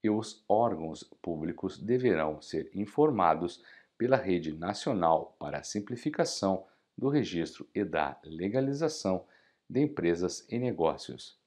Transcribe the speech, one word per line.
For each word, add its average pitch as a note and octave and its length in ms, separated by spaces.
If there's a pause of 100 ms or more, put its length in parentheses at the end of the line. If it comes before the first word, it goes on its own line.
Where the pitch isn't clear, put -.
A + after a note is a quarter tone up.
e G#2+ 60
os G#2+ 380
órgãos F#2+ 560 (180)
públicos E2+ 560
deverão F#2+ 640
ser - 320
informados F#2+ 880 (340)
pela B2 200
Rede F2+ 360
Nacional E2+ 840
para D2 200
a - 40
Simplificação G#2 1000 (320)
do C3 100
Registro A2 680
e G2+ 100
da D#2 400
Legalização G#2 1040 (440)
de B2 120
Empresas F2+ 680
e A#2 100
Negócios E2 880